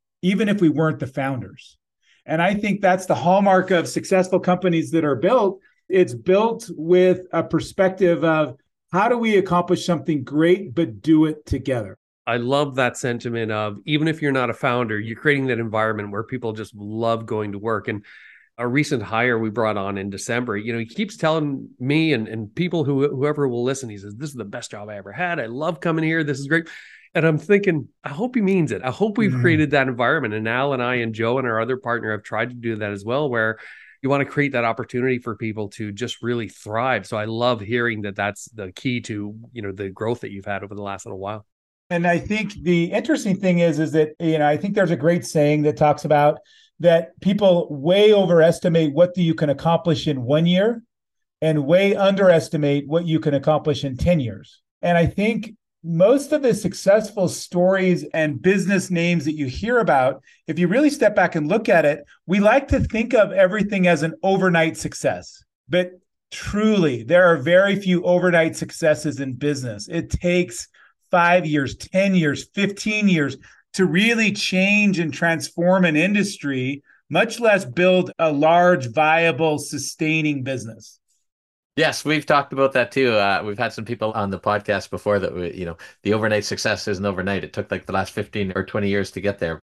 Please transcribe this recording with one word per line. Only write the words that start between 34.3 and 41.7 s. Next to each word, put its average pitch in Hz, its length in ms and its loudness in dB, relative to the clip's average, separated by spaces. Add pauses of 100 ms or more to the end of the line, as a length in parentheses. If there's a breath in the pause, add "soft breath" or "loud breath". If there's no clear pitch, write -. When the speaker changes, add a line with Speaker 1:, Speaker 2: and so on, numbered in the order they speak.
Speaker 2:
that 120 120 -2
opportunity 123 540 -2
for 117 160 -8
people 107 360 -8
to 107 200 -10
just 117 320 -10
really 117 260 -6
thrive. 110 560 -4
So 117 120 -6
I 107 80 -4
love 113 360 -2
hearing 113 420 -2
that 101 120 -8
that's 104 300 -4
the 101 260 -14
key 123 320 -6
to, 104 320 -10 (180)
you 117 100 -12
know, 98 100 -8
the 98 180 -8
growth 110 300 -4
that 113 100 -12
you've 98 140 -14
had 98 180 -6
over 101 140 -14
the 101 60 -10
last 98 220 -10
little 98 140 -14
while. 104 260 -10 (460)